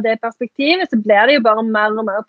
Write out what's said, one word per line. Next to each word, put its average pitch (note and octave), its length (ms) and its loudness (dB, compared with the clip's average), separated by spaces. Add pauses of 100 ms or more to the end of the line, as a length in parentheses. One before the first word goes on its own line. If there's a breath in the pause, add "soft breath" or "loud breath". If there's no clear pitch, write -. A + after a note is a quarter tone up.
det A3+ 180 -2
perspektivet, C#4 680 -4
så A3+ 100 0
blir G#3+ 240 4
det C#4+ 140 4
jo A3+ 80 2
bare A3 180 2
mer G#3+ 320 0
og A3 80 -4
mer G#3 240 -4